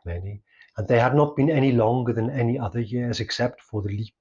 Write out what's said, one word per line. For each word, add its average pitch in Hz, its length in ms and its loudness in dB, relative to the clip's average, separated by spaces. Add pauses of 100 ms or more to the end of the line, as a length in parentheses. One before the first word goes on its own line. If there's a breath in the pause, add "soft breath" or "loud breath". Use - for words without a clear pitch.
many, 95 360 -8 (360 soft breath)
and 104 100 -6
they 120 140 4
had 123 140 4
not 147 200 4
been 139 140 2
any 135 240 4
longer 120 400 2
than 110 160 -2
any 123 280 0
other 120 220 -6
years 120 400 -4
except - 420 -4
for 107 200 -8
the 101 80 -4
leap 104 320 -6